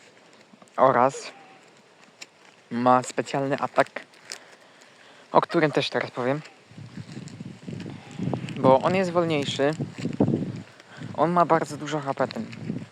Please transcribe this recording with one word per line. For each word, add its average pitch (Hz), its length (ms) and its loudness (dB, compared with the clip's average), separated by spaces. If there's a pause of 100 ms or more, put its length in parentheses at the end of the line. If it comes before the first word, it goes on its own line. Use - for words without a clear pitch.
(760)
Oraz 127 380 6 (1600)
ma 123 320 4
specjalny 139 560 -2
atak, 135 280 2 (1400)
o 160 100 6
którym 160 300 2
też 143 180 0
teraz - 220 -4
powiem. 135 300 -2 (2250)
Bo 135 220 6
on 175 160 2
jest 190 160 0
wolniejszy. 156 600 0 (1500)
On 160 140 2
ma 175 140 4
bardzo 151 320 2
dużo 147 220 -4
H 139 140 -4
P, 131 140 -2
ten 113 180 -8 (460)